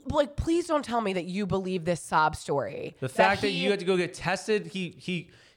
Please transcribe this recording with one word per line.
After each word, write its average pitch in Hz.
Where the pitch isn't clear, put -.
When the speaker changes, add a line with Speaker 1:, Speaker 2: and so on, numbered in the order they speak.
Speaker 1:
like, 294
please 339
don't -
tell 233
me 202
that 180
you 185
believe 185
this 170
sob 156
story. -
Speaker 2:
The 131
Speaker 1:
That -
Speaker 2:
fact 196
that -
Speaker 1:
he 175
Speaker 2:
you 202
had 196
to 180
go 185
get 175
tested, 190
he, 180
he, 175